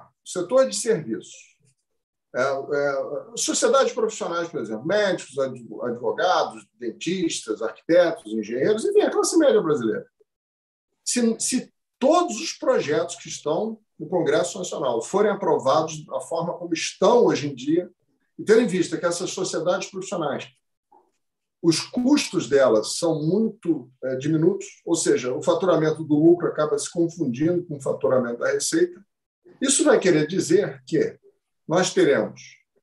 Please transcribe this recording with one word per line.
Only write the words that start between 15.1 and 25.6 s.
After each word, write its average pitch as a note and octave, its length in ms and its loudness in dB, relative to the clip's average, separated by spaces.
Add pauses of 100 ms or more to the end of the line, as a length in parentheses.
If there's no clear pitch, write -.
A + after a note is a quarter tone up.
aprovados D#3+ 760 0
da C3 140 -6
forma E3+ 340 -6
como - 180 -8
estão G#3 540 4
hoje D3 220 0
em - 60 -8
dia, D4 360 -2 (480)
e - 60 -10
tendo A#3 180 6
em A#3 40 2
vista E3+ 300 -2
que D#3 100 -2
essas E3+ 240 -4
sociedades F3+ 600 -4
profissionais, E3 580 -6 (1120)
os E3 200 2
custos B3 680 0
delas B2 480 2
são D#3+ 260 -2
muito, F3 680 -2 (140)
é, C3 140 -4
diminutos, D#3 500 0 (180)
ou E3+ 120 0
seja, B2+ 360 0
o - 100 -6
faturamento D#3+ 600 2